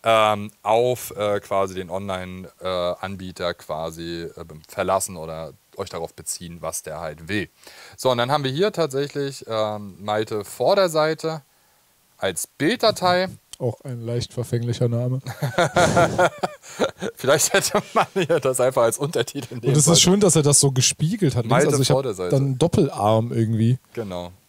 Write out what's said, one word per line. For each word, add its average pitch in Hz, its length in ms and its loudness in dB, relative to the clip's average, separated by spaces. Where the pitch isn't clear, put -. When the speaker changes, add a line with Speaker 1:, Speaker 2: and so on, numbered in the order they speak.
Speaker 1:
ähm, 107 480 2
auf, 120 540 0
äh, 104 220 0
quasi 98 360 -2
den 92 140 -8
Online, 92 600 -8
äh, 92 60 -6
Anbieter 90 840 -4
quasi, 82 720 -8
äh, 85 80 -16
be-, 82 120 -18
verlassen 95 500 -2
oder 80 360 -12
euch 98 120 -8
darauf 82 240 -10
beziehen, 85 480 -12
was 80 220 -8
der 78 160 -12
halt 80 300 -12
will. 101 200 -4
So, 131 140 2
und 123 60 2
dann 120 140 0
haben 147 120 2
wir 131 80 -2
hier 185 220 0
tatsächlich, 139 760 -4
ähm, 107 560 -4
Malte 107 400 -2
Vorderseite 160 1000 0
als 95 300 -4
Bilddatei. 185 800 0
Speaker 2:
Auch 123 240 -4
ein 123 240 -10
leicht 117 280 -4
verfänglicher 120 560 -2
Name. 127 320 -2
Speaker 1:
<laughs> 170 880 2
Vielleicht - 380 2
hätte 196 280 2
man 202 200 4
hier 165 260 2
das 131 200 0
einfach 127 240 4
als 117 140 2
Untertitel 143 580 -4
nehmen 117 120 -8
Speaker 2:
Und 139 60 4
es 147 60 4
ist 147 60 4
Speaker 1:
sollen. 170 120 6
Speaker 2:
schön, 185 220 6
dass 185 160 4
er 165 60 6
das 143 180 4
so 139 120 4
gespiegelt 147 640 0
hat. 120 100 0
Speaker 1:
Malte 123 220 4
Speaker 2:
Also 139 140 2
ich 127 80 0
hab 127 60 4
Speaker 1:
Vorderseite. 98 360 -2
Speaker 2:
dann 135 260 2
Doppelarm 120 720 2
irgendwie. 113 460 2
Speaker 1:
Genau. 90 380 -8